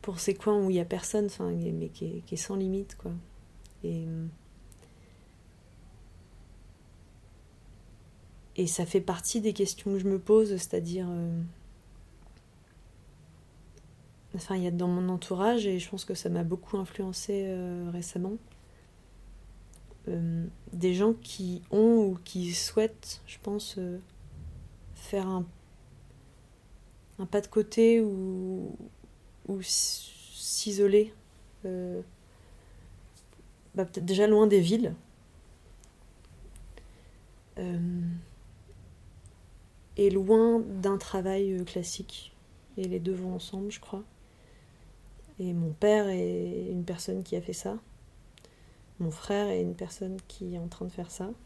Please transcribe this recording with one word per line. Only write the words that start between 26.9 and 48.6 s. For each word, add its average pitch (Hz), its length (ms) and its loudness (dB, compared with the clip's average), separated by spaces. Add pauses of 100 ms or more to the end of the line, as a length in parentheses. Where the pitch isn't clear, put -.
un 196 60 -4
pas 202 160 0
de 202 60 -12
côté 226 540 6
ou, 190 720 -4 (720)
ou 196 120 -4
s-, - 520 -2 (220)
s'isoler, 202 800 4 (520)
euh... 180 360 -4 (1700)
Bah, 190 100 0
peut-être 180 200 -6
déjà 190 220 4
loin 214 200 10
des 202 120 10
villes. 190 340 4 (2750)
Euh... 175 440 -2 (1900)
et 202 140 6
loin 220 500 6
d'un 196 380 0
travail, 190 560 0
euh, 180 100 -2
classique. - 680 -8 (460)
Et 190 100 -4
les 180 120 -2
deux 175 140 -2
vont 185 220 -4
ensemble, 190 360 -8
je - 80 -14
crois. 202 240 -10 (1400)
Et 180 140 -2
mon 165 180 0
père 208 380 4
est 180 600 -2
une 180 140 -4
personne 185 400 -6
qui 180 120 -4
a 175 60 -2
fait 180 120 -8
ça. 196 240 -6 (1200)